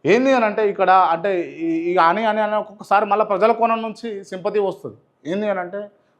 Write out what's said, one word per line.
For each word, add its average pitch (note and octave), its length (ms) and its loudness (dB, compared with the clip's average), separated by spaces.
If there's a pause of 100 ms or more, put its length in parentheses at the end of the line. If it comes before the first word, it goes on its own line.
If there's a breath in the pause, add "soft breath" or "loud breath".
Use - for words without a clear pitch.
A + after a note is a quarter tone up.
(120)
ఏంది C4 200 4
అని A#3+ 120 2
అంటే G#3 240 0
ఇక్కడ F#3+ 220 0
అంటే F3 600 2
ఈ, E3 420 -4
ఈ F3+ 40 0
అని, F3+ 280 2
అని, G#3+ 160 0
అని G#3+ 160 -2
ఒక్కొక్కసారి G#3 500 -2
మళ్ళీ G#3 200 0
ప్రజల G#3 260 2
కోణం A3+ 300 0
నుంచి G#3+ 420 -10
సింపతి G3 340 -6
వస్తుంది. F#3 380 -4 (300)
ఏంది G3+ 220 -4
అని F#3+ 120 -2
అంటే G3 300 -10 (300)